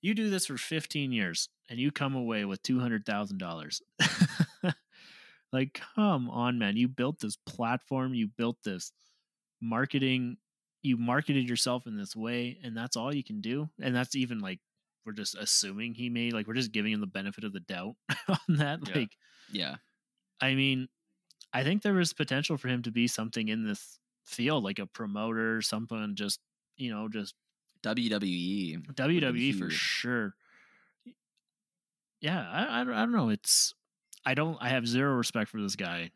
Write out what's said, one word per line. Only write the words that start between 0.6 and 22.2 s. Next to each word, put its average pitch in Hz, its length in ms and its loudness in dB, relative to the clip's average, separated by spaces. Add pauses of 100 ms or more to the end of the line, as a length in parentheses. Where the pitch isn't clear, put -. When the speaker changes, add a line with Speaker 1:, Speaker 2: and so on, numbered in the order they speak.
Speaker 1:
years 98 380 0 (220)
and 120 100 -6
you 139 100 4
come 139 240 0
away 117 300 0
with 98 180 -4
two 127 180 2
hundred 117 260 0
thousand 101 320 -2
dollars. 85 420 -6 (180)
<laughs> - 760 2 (800)
Like, 135 280 -2 (140)
come 170 360 4
on, 120 280 2
man. 104 180 2
You 123 120 4
built 131 320 -2
this 104 160 -4 (100)
platform, 127 640 -2
you 117 140 2
built 117 380 -2
this 95 260 -6 (680)
marketing, 127 760 0 (440)
you 131 140 4
marketed 127 520 2
yourself 120 380 0
in 110 100 -8
this 101 200 -8
way, 120 480 -4
and 117 120 -6
that's 117 200 -4
all 127 180 -2
you 139 80 -2
can 110 180 -6
do. 131 280 -2 (120)
And 131 140 0
that's 123 220 0
even, 120 240 -2
like, 95 180 -6 (480)
we're 110 60 -8
just 104 240 -6
assuming 104 580 -2
he 120 160 -4
made, 117 220 0
like, 107 160 -2
we're 113 60 -4
just 120 180 -2
giving 107 200 0
him 107 80 0
the 104 60 -2
benefit 98 380 -6
of 104 80 -6
the 95 80 -8
doubt 190 340 -6 (140)
<laughs> - 200 -6
on 175 280 2
that. 147 320 2
Speaker 2:
Yeah. 95 100 -8
Speaker 1:
Like, 113 180 -2 (320)
Speaker 3:
Yeah. 85 280 -6 (640)
Speaker 1:
I 131 160 4
mean, 135 320 2 (640)
I 127 100 0
think 180 200 2
there 196 180 4
is 170 120 2
potential 147 440 0